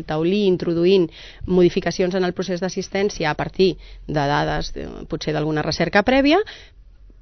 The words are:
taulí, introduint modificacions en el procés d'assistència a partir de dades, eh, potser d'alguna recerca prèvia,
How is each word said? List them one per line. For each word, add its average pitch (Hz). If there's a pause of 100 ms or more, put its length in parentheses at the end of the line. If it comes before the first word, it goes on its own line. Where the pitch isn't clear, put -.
taulí, 175
introduint 175 (380)
modificacions 180
en 185
el 175
procés 180
d'assistència 190
a 147
partir 170 (320)
de 147
dades, 151
eh, - (240)
potser 156
d'alguna 151
recerca 165
prèvia, 277 (800)